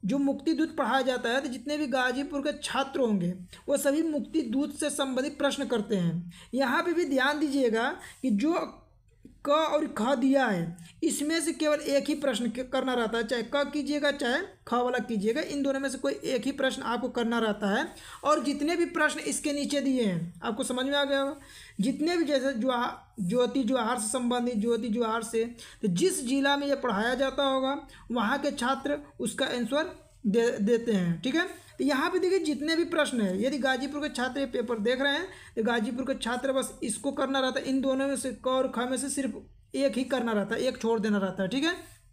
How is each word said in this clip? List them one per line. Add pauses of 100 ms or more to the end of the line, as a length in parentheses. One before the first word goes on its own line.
जो
मुक्ति
दूत
पढ़ाया
जाता
है,
तो
जितने
भी
गाजीपुर
के
छात्र
होंगे (360)
वो
सभी
मुक्ति
दूत
से
संबंधित
प्रश्न
करते
हैं। (220)
यहाँ
पे
भी
ध्यान
दीजिएगा (320)
कि
जो (680)
क
और (120)
ख
दिया
है (260)
इसमें
से
केवल
एक
ही
प्रश्न
क-,
करना
रहता
है,
चाहे
क (100)
कीजिएगा
चाहे (300)
ख
वाला
कीजिएगा,
इन
दोनों
में
से
कोई
एक
ही
प्रश्न
आपको
करना
रहता
है। (380)
और
जितने
भी
प्रश्न
इसके
नीचे
दिए
हैं
आपको
समझ
में
आ
गया
होगा, (460)
जितने
भी
जैसे
ज्वा-,
ज्योति
ज्वार
से
संबंधित,
ज्योति
ज्वार
से, (380)
तो
जिस
जिला
में
ये
पढ़ाया
जाता
होगा (360)
वहाँ
के
छात्र (220)
उसका
आंसर (360)
दे, (100)
देते
हैं,
ठीक
है। (300)
तो
यहाँ
पे
देखिए
जितने
भी
प्रश्न
हैं,
यदि
गाजीपुर
के
छात्र
ये
पेपर
देख
रहे
हैं (280)
तो
गाजीपुर
के
छात्र
बस (120)
इसको
करना
रहता
है,
इन
दोनों
में
से (120)
क
और
ख
में
से
सिर्फ (340)
एक
ही
करना
रहता
है,
एक
छोड़
देना
रहता
है,
ठीक
है। (400)